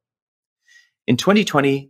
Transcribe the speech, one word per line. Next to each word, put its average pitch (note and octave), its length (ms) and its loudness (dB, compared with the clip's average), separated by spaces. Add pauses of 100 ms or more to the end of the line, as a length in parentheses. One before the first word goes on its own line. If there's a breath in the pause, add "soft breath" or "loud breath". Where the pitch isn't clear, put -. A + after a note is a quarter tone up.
(1080 soft breath)
In B2 100 0
twenty G3+ 260 2
twenty, C#3 460 -2